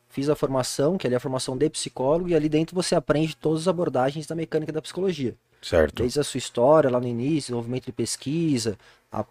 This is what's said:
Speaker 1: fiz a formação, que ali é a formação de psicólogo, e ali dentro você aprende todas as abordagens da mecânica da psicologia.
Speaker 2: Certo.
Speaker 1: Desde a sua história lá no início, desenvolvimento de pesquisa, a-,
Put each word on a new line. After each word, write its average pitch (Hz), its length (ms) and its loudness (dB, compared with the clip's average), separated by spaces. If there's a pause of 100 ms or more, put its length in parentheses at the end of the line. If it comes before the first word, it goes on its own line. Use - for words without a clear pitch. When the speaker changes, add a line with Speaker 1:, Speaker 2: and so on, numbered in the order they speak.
(100)
Speaker 1:
fiz 139 180 -4
a 147 80 2
formação, 139 600 0
que - 80 -4
ali 123 80 0
é - 20 2
a 123 40 -2
formação 131 360 -4
de 151 140 2
psicólogo, 160 580 -2
e 170 60 2
ali 151 160 2
dentro 160 260 0
você 180 180 0
aprende 156 400 2
todas 156 280 -2
as 170 60 -2
abordagens 156 580 0
da 165 80 -8
mecânica 156 360 -4
da 156 120 -4
psicologia. 165 520 -4 (280)
Speaker 2:
Certo. 80 400 2
Speaker 1:
Desde 123 180 0
a 143 40 0
sua - 140 -6
história 139 520 4
lá 123 100 2
no 127 60 -2
início, 127 420 -2
desenvolvimento 120 380 -4
de 127 60 -8
pesquisa, 131 840 -2 (360)
a-, 104 80 -4 (100)